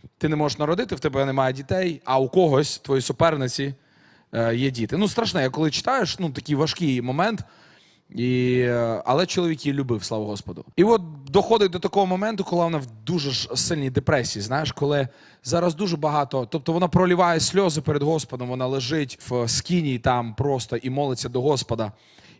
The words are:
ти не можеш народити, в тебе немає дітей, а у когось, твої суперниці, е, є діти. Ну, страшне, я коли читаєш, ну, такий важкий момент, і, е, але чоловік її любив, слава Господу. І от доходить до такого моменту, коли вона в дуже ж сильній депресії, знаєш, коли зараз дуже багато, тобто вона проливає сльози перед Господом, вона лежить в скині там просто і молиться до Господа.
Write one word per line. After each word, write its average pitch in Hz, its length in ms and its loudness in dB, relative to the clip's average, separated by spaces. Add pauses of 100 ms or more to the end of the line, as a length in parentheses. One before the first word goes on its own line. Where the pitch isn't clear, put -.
(180)
ти 156 100 0
не 156 80 0
можеш 147 220 0
народити, 175 360 -2
в 135 60 -8
тебе 139 240 0
немає 135 280 0
дітей, 165 520 -4
а 131 140 2
у 135 100 2
когось, 151 500 4
твої 135 240 0
суперниці, 139 720 0 (580)
е, 117 240 0
є 135 140 0
діти. 117 260 -4
Ну, 202 120 2
страшне, 185 340 0
я 131 80 2
коли 156 200 0
читаєш, 233 480 -2
ну, 170 120 -4
такий 143 240 -4
важкий 139 480 0
момент, 160 420 0 (640)
і, 123 500 0
е, 117 460 0
але 151 200 2
чоловік 170 400 -2
її 139 120 -2
любив, 123 260 -2
слава 107 220 -4
Господу. 101 380 -10 (120)
І 175 80 6
от 220 180 4 (220)
доходить 196 460 4
до 180 80 -6
такого 190 280 0
моменту, 196 380 -2
коли 175 200 0
вона 165 140 0
в 135 80 -8 (200)
дуже 151 240 -2
ж - 240 -4
сильній 143 360 -2
депресії, 127 520 0
знаєш, 135 300 -2
коли 143 360 0 (360)
зараз 170 300 0
дуже 170 220 -2
багато, 143 540 0
тобто 165 220 -2
вона 175 160 2
проливає 180 520 4
сльози 175 400 2
перед 147 220 0
Господом, 143 460 -2
вона 127 180 -2
лежить 131 520 -2 (100)
в 123 200 0
скині 151 500 0
там 120 360 0
просто 135 420 -2
і 127 140 -4
молиться 131 380 -2
до 123 120 -2
Господа. 120 520 0 (480)